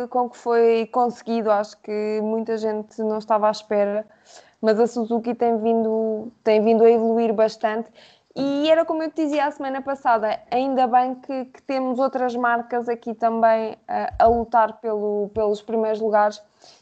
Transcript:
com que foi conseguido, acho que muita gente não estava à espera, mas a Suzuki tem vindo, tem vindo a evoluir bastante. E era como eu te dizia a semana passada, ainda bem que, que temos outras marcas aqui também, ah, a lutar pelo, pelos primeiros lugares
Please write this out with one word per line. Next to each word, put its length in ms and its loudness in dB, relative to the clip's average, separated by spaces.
com 180 0
que 80 -20
foi 560 2
conseguido, 580 0
acho 300 -2
que 420 -4
muita 360 -4
gente 440 -6
não 160 -2
estava 300 0
à 20 2
espera, 560 -2
mas 180 2
a 80 4
Suzuki 480 -2
tem 240 0
vindo, 720 -2
tem 200 4
vindo 220 4
a 60 8
evoluir 420 2
bastante. 560 -2
E 320 -2
era 160 4
como 180 -4
eu 80 -6
te 140 -4
dizia 220 -2
a 40 -2
semana 300 -8
passada, 600 -2
ainda 360 0
bem 280 2
que, 320 -8
que 160 -20
temos 380 -4
outras 340 -2
marcas 540 -2
aqui 260 -6
também, 640 0
ah, 300 -4
a 80 6
lutar 540 2
pelo, 520 -4
pelos 300 -2
primeiros 380 -2
lugares 420 2